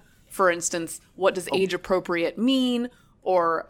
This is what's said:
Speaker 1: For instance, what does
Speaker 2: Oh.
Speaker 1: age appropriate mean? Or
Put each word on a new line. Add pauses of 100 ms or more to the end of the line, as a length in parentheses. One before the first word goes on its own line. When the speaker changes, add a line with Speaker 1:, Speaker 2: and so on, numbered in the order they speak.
(280)
Speaker 1:
For
instance, (140)
what
does
Speaker 2:
Oh.
Speaker 1:
age
appropriate
mean? (320)
Or